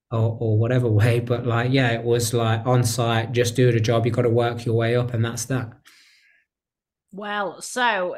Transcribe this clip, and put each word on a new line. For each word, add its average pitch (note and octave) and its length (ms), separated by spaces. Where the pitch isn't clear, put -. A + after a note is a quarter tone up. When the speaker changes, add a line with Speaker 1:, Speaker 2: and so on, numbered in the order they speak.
Speaker 1:
or, A2 280
or A2 200
whatever B2 280
way, A#2 320
but, A#2+ 260
like, A#2+ 260
yeah, C3 200
it A#2 120
was, A#2 300
like, A2+ 320
on B2 180
site, A2+ 480
just A#2+ 240
do B2+ 160
the A2+ 80
job, A#2 260
you A#2 60
gotta A#2+ 180
work A#2 340
your A2+ 120
way A#2 200
up, B2 160
and A2+ 140
that's A#2 200
that. A#2 260
Speaker 2:
Well, G3+ 500
so G#3 560